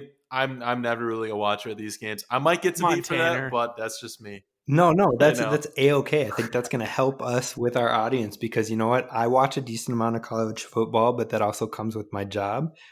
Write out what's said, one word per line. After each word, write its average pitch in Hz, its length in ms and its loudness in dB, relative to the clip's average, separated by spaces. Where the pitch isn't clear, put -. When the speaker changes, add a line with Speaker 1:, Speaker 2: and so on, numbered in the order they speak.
Speaker 1:
I'm, 131 320 -2
I'm 123 180 0
never 117 240 -2
really 113 240 -2
a 107 60 -4
watcher 104 360 -2
of 104 60 -10
these 107 200 -10
games. 107 320 -8
I 127 100 0
might 170 220 2
get 180 160 0
some 170 80 2
Speaker 2:
Come 175 60 4
on, 151 60 2
Speaker 1:
heat - 80 -4
for - 120 -2
that, 165 160 2
Speaker 2:
Tanner. 131 160 -4
Speaker 1:
but 120 280 -2
that's 110 220 -6
just 113 220 -14
me. 101 240 -16
Speaker 3:
No, 165 220 6
no, 185 160 6
Speaker 1:
I 131 100 4
Speaker 3:
that's, 147 220 6
Speaker 1:
know. 113 120 0
Speaker 3:
that's - 160 0
A-okay. 139 500 4
I - 40 -8
think 113 200 -4
that's 123 180 -2
gonna 117 160 -2
help 135 360 0
us 123 360 -2
with 120 200 0
our 120 120 2
audience 117 480 0
because, 110 320 -2
you 113 80 -2
know 113 100 2
what? 123 240 2
I 117 160 0
watch 131 300 4
a 139 40 -2
decent 120 320 -6
amount 117 240 0
of 110 40 -6
college 113 420 -4
football, 113 500 2
but 120 160 -4
that 107 120 0
also 104 260 -2
comes 110 280 -8
with 104 180 -10
my 101 120 -4
job. 104 480 -4